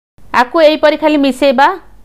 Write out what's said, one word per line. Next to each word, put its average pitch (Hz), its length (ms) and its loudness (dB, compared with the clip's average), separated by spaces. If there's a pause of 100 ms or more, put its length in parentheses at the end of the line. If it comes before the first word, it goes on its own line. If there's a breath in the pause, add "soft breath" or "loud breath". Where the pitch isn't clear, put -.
(340)
ଆକୁ 247 260 -2
ଏହିପରି 302 360 2
ଖାଲି 302 220 -2
ମିଶାଇବା, 277 500 0 (360)